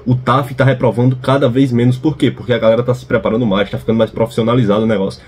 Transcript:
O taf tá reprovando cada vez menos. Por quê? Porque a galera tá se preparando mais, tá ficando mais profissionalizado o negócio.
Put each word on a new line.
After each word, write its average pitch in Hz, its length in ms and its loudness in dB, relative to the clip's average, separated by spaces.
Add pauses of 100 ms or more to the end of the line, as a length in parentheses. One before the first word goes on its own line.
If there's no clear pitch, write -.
O 127 120 0
taf 131 400 -2
tá 131 100 0
reprovando 123 500 2
cada 143 320 0
vez 127 240 0
menos. 120 240 2
Por 156 220 -2
quê? 127 140 2
Porque - 200 -8
a 117 60 2
galera 113 240 2
tá 123 100 -2
se - 140 -6
preparando 113 400 0
mais, 98 240 0
tá 131 80 -8
ficando 113 200 -2
mais 113 120 2
profissionalizado 113 720 0
o 113 60 0
negócio. 98 400 -2